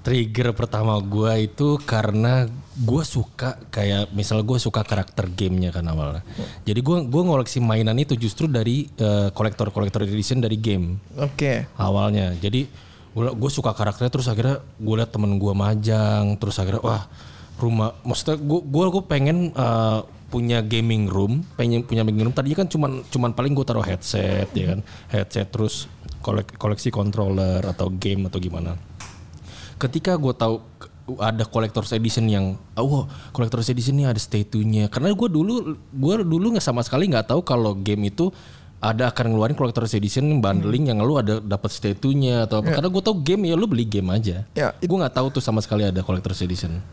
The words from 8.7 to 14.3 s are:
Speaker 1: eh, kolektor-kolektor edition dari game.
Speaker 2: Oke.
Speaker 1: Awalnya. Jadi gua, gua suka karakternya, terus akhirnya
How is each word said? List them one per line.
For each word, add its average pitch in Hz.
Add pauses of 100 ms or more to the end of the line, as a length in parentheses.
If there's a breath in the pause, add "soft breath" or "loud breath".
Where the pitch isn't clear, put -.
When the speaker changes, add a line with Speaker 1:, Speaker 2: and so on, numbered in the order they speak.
Speaker 1:
eh, 104
kolektor-kolektor 104
edition 104
dari 110
game. 98 (160)
Speaker 2:
Oke. 135
Speaker 1:
Awalnya. 101
Jadi 104 (440 loud breath)
gua, 117
gua 120
suka 127
karakternya, 107
terus 127
akhirnya 123 (160)